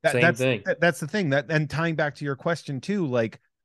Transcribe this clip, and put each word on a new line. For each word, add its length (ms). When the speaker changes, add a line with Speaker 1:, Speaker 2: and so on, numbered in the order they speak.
Speaker 1:
That, 100
Speaker 2:
Same 80
Speaker 1:
that's, 180
Speaker 2:
thing. 260
Speaker 1:
that, 160
that's 180
the 80
thing. 240
That, 180
and 200
tying 260
back 200
to 100
your 100
question 460
too, 240
like, 340